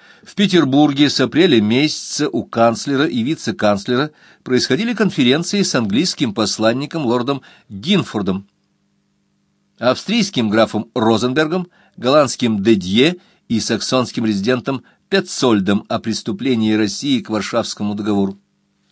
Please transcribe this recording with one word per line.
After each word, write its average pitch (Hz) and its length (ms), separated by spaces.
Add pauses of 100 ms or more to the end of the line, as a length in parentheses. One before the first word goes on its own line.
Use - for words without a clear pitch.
(220)
В - 120
Петербурге 147 720
с - 100
апреля 135 440
месяца 143 680
у 104 160
канцлера 117 640
и - 160
вице-канцлера 120 880 (320)
происходили 131 500
конференции 170 680
с - 120
английским 120 600
посланником 120 720
лордом 123 340 (300)
Гинфордом, 104 760 (1300)
австрийским 127 720
графом 107 420
Розенбергом, 131 760 (280)
голландским 120 680
Дедье 113 540 (300)
и 113 120
саксонским 117 640
резидентом 120 560 (260)
Петцольдом 110 800
о 113 120
преступлении 110 720
России 110 480
к 98 100
Варшавскому 104 640
договору. 101 420 (560)